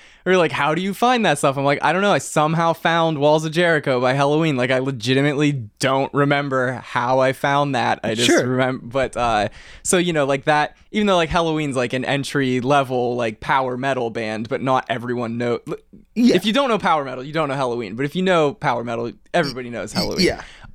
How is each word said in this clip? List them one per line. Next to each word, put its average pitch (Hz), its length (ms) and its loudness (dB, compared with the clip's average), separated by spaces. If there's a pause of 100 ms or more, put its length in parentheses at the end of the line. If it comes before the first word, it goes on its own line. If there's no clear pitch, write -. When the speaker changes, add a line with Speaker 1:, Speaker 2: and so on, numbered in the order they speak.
(260)
Speaker 1:
we're 185 120 4
like, 160 160 4
"How 147 200 0
do 175 80 -2
you 190 120 -4
find 240 320 2
that 147 120 4
stuff?" 139 200 0
I'm 139 80 0
like, 143 180 2
"I 151 100 4
don't 185 80 0
know. 202 120 4
I 151 40 4
somehow 160 560 0
found 165 460 0
Walls 151 260 4
of 160 60 -6
Jericho 151 500 2
by 127 140 2
Helloween." 147 420 2
Like, 123 140 0
I 131 80 2
legitimately 135 720 0 (280)
don't 135 360 0
remember 143 560 2 (120)
how 127 360 0
I 131 140 4
found 143 420 0
that. 117 280 0
I 113 120 -2
just 120 120 0
Speaker 2:
Sure. 311 160 4
Speaker 1:
remem-, 127 380 -2
but, 123 340 -4
uh, 110 340 0 (340)
so, - 160 0
you 175 140 0
know, 147 120 2
like, 139 200 -2
that, 151 300 0 (160)
even 214 140 0
though, 196 100 4
like, 165 140 2
Helloween's, 156 460 -2
like, 151 180 -2
an 131 120 -4
entry 135 540 -2
level, 127 560 0
like, 117 240 -4
power 131 380 -2
metal 127 320 -2
band, 110 400 -6
but 120 140 -4
not 131 260 0
everyone 120 480 -4
know-, 120 300 -2
l-, - 80 -8 (400)
Speaker 2:
Yeah. 233 200 4
Speaker 1:
if - 100 0
you 214 80 0
don't 277 160 2
know 214 100 0
power 160 260 0
metal, 127 180 -10
you 147 100 -10
don't 156 160 0
know 135 60 -4
Helloween. 120 400 -4
But 135 100 -2
if 143 100 -6
you 185 80 0
know 165 320 4
power 120 280 -2
metal, 117 280 -6 (200)
everybody 131 380 -2
knows 107 240 -8
Helloween. 104 280 -2
Speaker 2:
Yeah. 143 200 0 (340)